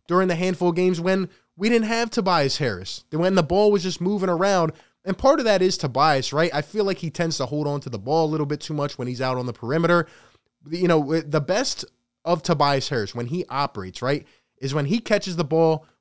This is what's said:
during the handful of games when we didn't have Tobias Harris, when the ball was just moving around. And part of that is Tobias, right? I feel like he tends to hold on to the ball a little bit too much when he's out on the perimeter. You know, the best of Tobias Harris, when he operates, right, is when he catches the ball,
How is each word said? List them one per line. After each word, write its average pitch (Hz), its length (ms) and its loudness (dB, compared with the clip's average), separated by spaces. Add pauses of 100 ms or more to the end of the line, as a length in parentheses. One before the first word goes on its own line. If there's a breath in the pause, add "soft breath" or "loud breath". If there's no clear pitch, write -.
during 185 200 2
the 175 80 0
handful 180 340 0
of 170 60 0
games 180 260 2
when 185 260 0 (300 soft breath)
we 190 120 0
didn't 226 180 2
have 226 220 -2
Tobias 175 480 2
Harris, 98 540 -4
when 175 240 2
the 175 80 4
ball 196 280 4
was 196 120 2
just 185 160 -6
moving 185 300 0
around. 175 420 2 (320 soft breath)
And 185 140 -4
part 277 220 4
of 254 60 0
that 196 160 4
is 185 160 2
Tobias, 139 560 2
right? 160 200 0
I 147 80 -2
feel 208 240 -2
like 190 120 -2
he 165 120 -6
tends 165 280 -4
to 135 80 -4
hold 147 220 -2
on 143 140 -2
to 135 80 -12
the 113 100 -8
ball 151 260 0
a 151 60 0
little 151 140 -2
bit 147 140 -4
too - 140 -10
much 143 240 -4
when 123 100 -6
he's 123 140 -6
out 127 160 -2
on 127 80 -4
the 123 80 -6
perimeter. 165 540 0 (640 soft breath)
You 175 200 -2
know, 160 320 2
the 151 180 -2
best 190 460 -2 (400)
of 170 180 0
Tobias 143 460 2
Harris, 110 260 -4
when 120 120 -6
he 123 220 -4
operates, 117 520 -6
right, 143 260 -2 (300 soft breath)
is 135 160 -6
when 147 120 0
he 196 140 0
catches 202 380 -2
the 170 80 0
ball, 160 400 2 (160 soft breath)